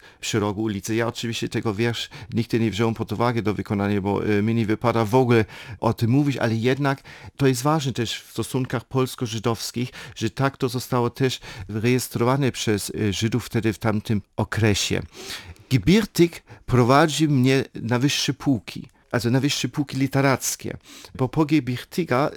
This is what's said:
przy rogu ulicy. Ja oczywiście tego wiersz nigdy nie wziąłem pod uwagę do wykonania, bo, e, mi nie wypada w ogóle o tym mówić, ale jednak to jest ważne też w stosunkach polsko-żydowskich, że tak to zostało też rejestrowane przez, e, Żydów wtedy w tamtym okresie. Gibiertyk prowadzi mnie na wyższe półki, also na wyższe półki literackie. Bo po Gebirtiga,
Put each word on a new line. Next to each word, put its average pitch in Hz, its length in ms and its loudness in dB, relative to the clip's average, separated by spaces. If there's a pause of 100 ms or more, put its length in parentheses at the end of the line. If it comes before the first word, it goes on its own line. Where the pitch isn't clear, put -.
(200)
przy - 200 -2
rogu 104 240 0
ulicy. 110 320 -2
Ja 113 120 2
oczywiście 117 420 -6
tego 110 240 -2
wiersz 117 360 -2 (240)
nigdy 113 260 0
nie 110 120 2
wziąłem 113 240 0
pod 104 160 -6
uwagę 117 300 0
do 101 120 0
wykonania, 101 480 -2
bo, 95 240 0
e, 104 160 2
mi 113 140 0
nie 113 100 2
wypada 113 400 2
w 104 100 0
ogóle 120 300 4 (340)
o 113 140 2
tym 113 180 0
mówić, 139 260 2
ale 113 180 0
jednak 131 460 0 (360)
to 139 100 4
jest 127 140 2
ważne 143 320 0
też 113 280 -4
w - 100 -20
stosunkach 123 540 -4
polsko-żydowskich, 120 1040 -2 (260)
że 113 140 -2
tak 135 280 -2
to 131 120 0
zostało 120 400 0
też 131 300 -2 (300)
rejestrowane 120 840 0
przez, - 400 -2 (180)
e, 95 40 -2
Żydów 110 320 -2
wtedy 110 280 0
w - 60 -8
tamtym 107 420 0 (160)
okresie. 101 640 0 (680)
Gibiertyk 170 720 2 (220)
prowadzi 139 600 4
mnie 131 360 4 (120)
na 120 240 -2
wyższe - 340 0
półki, - 540 -2 (240)
also 117 180 0
na 127 100 4
wyższe 135 280 -2
półki 135 300 -4
literackie. 135 800 0 (380)
Bo 131 140 0
po 160 160 2
Gebirtiga, 139 920 0